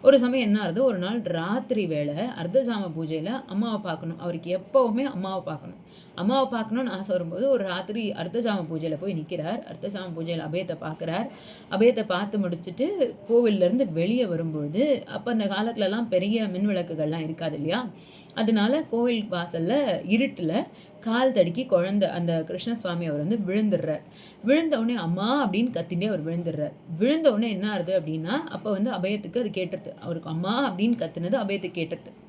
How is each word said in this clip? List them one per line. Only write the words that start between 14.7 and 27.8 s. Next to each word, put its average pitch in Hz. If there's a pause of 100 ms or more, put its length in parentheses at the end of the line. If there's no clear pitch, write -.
அப்ப 220
அந்த 220
காலத்துலலாம் 214
பெரிய 208
மின் 185
விளக்குகள்லாம் 165
இருக்காது 160
இல்லையா, 180 (440)
அதனால 226
கோவில் 233
வாசல்ல 175
இருட்டுல 202 (320)
கால் 247
தடுக்கி 185
குழந்தை, 190
அந்த 170
கிருஷ்ணசுவாமி 175
அவர் 147
வந்து 226 (100)
விழுந்துடுறார். 180 (420)
விழுந்த 294
உடனே 233
"அம்மா" 202
அப்படின்னு 233
கத்திண்டே 175
அவர் 170
விழுந்துடுறார். 165 (260)
விழுந்த 285
உடனே 220
என்ன 202
ஆறுது 170